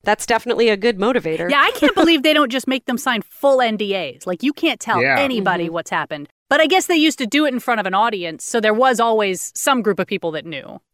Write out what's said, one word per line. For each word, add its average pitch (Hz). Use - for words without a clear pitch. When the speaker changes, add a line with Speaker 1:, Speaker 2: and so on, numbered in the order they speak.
Speaker 1:
That's -
definitely 233
a 208
good 214
motivator. 175
Speaker 2:
Yeah, 285
I 359
can't 349
believe 330
they 311
don't 285
just 254
make 254
them 247
sign 240
full 277
N 220
D 196
As. -
Like, 180
you 277
can't 294
tell 208
Speaker 3:
Yeah. -
Speaker 2:
anybody 196
Speaker 1:
Mm-hmm. 165
Speaker 2:
what's 170
happened. 151
But 294
I 320
guess 359
they 349
used 311
to 262
do 285
it 277
in 240
front 240
of 190
an 185
audience, 190
so -
there 214
was 247
always 220
some 269
group 196
of 180
people 170
that 151
knew. 156